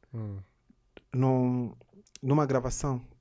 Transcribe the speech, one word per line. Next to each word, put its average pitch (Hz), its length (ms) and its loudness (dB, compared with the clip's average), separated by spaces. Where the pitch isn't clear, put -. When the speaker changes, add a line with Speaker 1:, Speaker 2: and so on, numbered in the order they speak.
Speaker 1:
Hum. 107 240 -8
Speaker 2:
num, 127 640 2
numa 143 240 4
gravação, 131 560 0